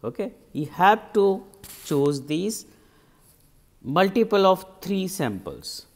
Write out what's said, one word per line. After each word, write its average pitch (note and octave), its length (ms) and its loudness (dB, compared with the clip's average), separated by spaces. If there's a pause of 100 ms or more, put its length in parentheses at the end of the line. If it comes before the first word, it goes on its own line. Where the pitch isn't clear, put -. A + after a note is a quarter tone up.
okay, F#3+ 300 -6 (200)
you D3 140 -6
have G3+ 460 2
to G3 320 2 (400)
choose C#3+ 380 0
these E3+ 420 -4 (1160)
multiple G3 640 2
of F#3 180 4 (160)
three F#3+ 280 -2
samples. G#2 880 -8